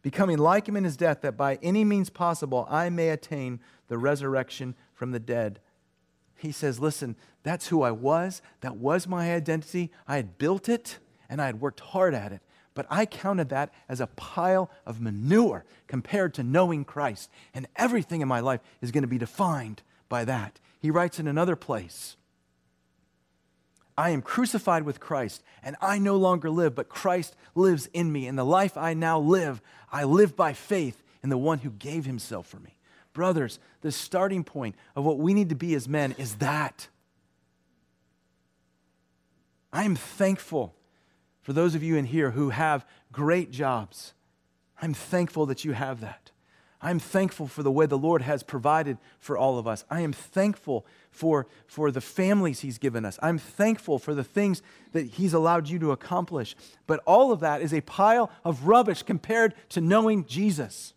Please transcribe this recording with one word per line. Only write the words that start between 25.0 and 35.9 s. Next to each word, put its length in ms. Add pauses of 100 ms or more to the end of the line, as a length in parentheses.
and 180
I 200
no 180
longer 320
live, 240
but 160
Christ 460 (180)
lives 400
in 180
me. 160
And 100
the 60
life 320
I 200
now 240
live, 420 (300)
I 120
live 320
by 180
faith 500 (180)
in 80
the 80
one 220
who 100
gave 360
himself 420
for 120
me." 200 (340)
Brothers, 460 (220)
the 100
starting 520
point 320 (200)
of 80
what 160
we 160
need 140
to 60
be 200
as 120
men 260